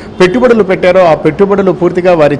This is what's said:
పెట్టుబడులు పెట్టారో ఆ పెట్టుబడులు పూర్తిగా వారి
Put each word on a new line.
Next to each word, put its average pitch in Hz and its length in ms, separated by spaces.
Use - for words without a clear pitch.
పెట్టుబడులు 226 440
పెట్టారో 180 420
ఆ 160 80
పెట్టుబడులు 190 580
పూర్తిగా 170 420
వారి 147 260